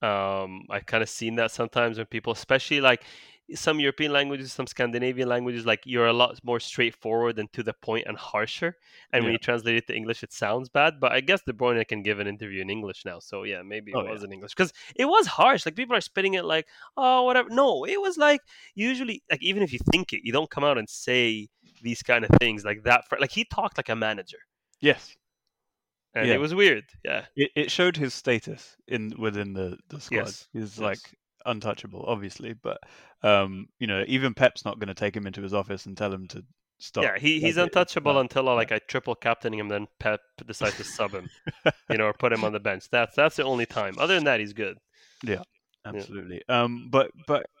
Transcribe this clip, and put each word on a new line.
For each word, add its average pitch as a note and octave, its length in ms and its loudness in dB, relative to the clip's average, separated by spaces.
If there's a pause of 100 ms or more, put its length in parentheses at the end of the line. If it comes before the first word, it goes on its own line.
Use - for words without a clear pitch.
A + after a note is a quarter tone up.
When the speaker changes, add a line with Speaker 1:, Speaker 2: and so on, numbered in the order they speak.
Speaker 1:
Um, G2 680 0
I've G2+ 180 -6
kinda A2+ 200 0
seen A2+ 280 -6
that A#2 160 2
sometimes A#2 460 0
when A2+ 100 -6
people, A2+ 260 -4
especially, C3+ 480 0
like, B2+ 220 6 (500)
some D#3 280 0
European C#3+ 320 0
languages, C#3 400 0
some C3 120 -6
Scandinavian B2 640 -2
languages, B2 380 -2
like, A2 180 2
you're A#2+ 240 2
a A#2 60 4
lot A#2+ 280 4
more A#2+ 200 -2
straightforward A#2 760 -2
and G#2 140 -6
to - 120 -8
the G#2+ 100 -4
point - 340 -4
and G#2 100 -8
harsher. A2+ 600 -4 (340)
And A#2+ 140 4
when A#2 60 2
Speaker 2:
Yeah. - 20 2
Speaker 1:
you A2+ 60 2
translate A#2 360 0
it A2+ 120 0
to A#2+ 80 -6
English, A2+ 280 -4
it - 80 -12
sounds A#2+ 380 -2
bad. D3 320 2
But B2+ 100 2
I B2+ 80 2
guess F3 240 2
De - 80 -6
Bruyne A#2 340 2
can G#2+ 160 -6
give G2+ 180 -2
an G2+ 80 -2
interview G2+ 340 -6
in F#2+ 80 -6
English G2+ 340 -8
now. F2 160 -10
So, G2 240 -10
yeah, G2 180 -6
maybe G#2 300 -10
it G2 40 -4
Speaker 2:
Oh, A2 100 0
yeah. G#2+ 60 -6
Speaker 1:
was G#2 120 -10
in G2 80 -10
English. G2 220 -14
'Cause F#3 180 0 (240)
it B3 80 0
was E4+ 240 6
harsh. C4 380 6
Like, D#3+ 100 -4
people A#3+ 220 0
are F#3 40 0
spinning F#3+ 340 -2
it F3+ 100 -2
like, D#3+ 200 0 (300)
"Oh, B3+ 280 4
whatever." B3 260 4
No, B3+ 340 4
it G4 160 -2
was, F#4+ 180 -2
like, D4 220 6 (340)
usually, A#3+ 560 -2
like, D3 140 -2
even G3 200 2
if C#3+ 100 -2
you A#2+ 60 -4 (120)
think F3+ 220 2
it, - 120 -6
you A#2 60 -6
don't D3 180 0
come C#3+ 140 -4
out C#3+ 140 4
and A2 120 -4
say A#2 600 0 (320)
these A2+ 200 -6
kind A#2+ 220 2
of G#2 160 0
things A2 240 0
like G#2 200 -4
that. A#2+ 260 4
For, - 100 -2
like, C#3 140 0
he A3 100 0
talked - 340 -4
like - 120 -4
a A#2 80 -2
manager. G#2+ 420 -4 (400)
Speaker 2:
Yes. - 340 2 (1000)
Speaker 1:
And A#2 140 0
Speaker 2:
Yeah. A#2 80 4
Speaker 1:
it C3 40 2
was D3+ 140 -2
weird, F3+ 320 4 (200)
yeah. D2 200 -4 (100)
Speaker 2:
It, C#3+ 200 0
it D3 160 0
showed F3+ 260 2
his C#3 160 -2
status - 600 -2 (120)
in, A2 300 -4
within G#2 360 -4
the, F#2+ 240 -6 (120)
the D3 120 -14
squad. - 240 -4
Speaker 1:
Yes, - 260 -14
Speaker 2:
He's, G#2+ 260 -10
Speaker 1:
yes. - 20 -12
Speaker 2:
like, G#2 200 -4 (460)
untouchable, G2+ 640 -6
obviously, A2+ 460 -6
but, - 260 -8 (440)
um, G2 440 2 (120)
you A#2+ 80 -4
know, G2 200 0
even C3 260 0
Pep's - 320 2
not G2+ 140 -6
gonna G2 140 -6
take G2+ 220 -4
him G#2 100 -6
into F#2+ 160 -10
his G2 120 -8
office G2+ 320 -4
and G2 120 -14
tell G#2 160 -2
him F#2+ 160 -10
to - 140 -16 (360)
stop. - 240 -4
Speaker 1:
Yeah, G#2 140 0
he, D#3 220 2
he's D#3+ 180 2
Speaker 2:
Like, F3 100 4
it, - 0 -
it's - 100 -2
Speaker 1:
untouchable D#3+ 380 2
Speaker 2:
not C#3 60 4
Speaker 1:
until, C3 280 0
uh, - 20 6
Speaker 2:
Yeah. B2 60 4
Speaker 1:
like, A2+ 160 2
I G#2+ 60 0
triple B2+ 360 -4
captain A#2 380 -2
him, G#2+ 160 -6
then G2+ 180 -4 (120)
Pep G#2+ 200 0 (260)
decides G#2+ 320 -2
to G#2+ 60 -10
sub G2+ 300 -4
him, F#2 160 -10 (160)
Speaker 2:
<laughs> - 440 -2
Speaker 1:
you A#2 80 0
know, A2 100 2
or G#2+ 60 0
put A#2 200 2
him A2 100 0
on G#2+ 80 0
the G#2+ 80 -4
bench. G2+ 320 -4
That's, A#2+ 240 2
that's D3+ 220 4
the D3+ 80 2
only B2 200 0
time. G2 320 -4
Other E3+ 180 2
than E3 100 2
that, B2 160 4
he's G#2 120 -8
good. G2+ 240 -6 (460)
Speaker 2:
Yeah, F#3+ 120 -2 (500)
Speaker 1:
Yeah. G#2+ 60 -12
Speaker 2:
absolutely. F#2+ 580 -10
Um, A#2+ 420 0
but, C3+ 200 2 (140)
but, C#3+ 200 0 (160)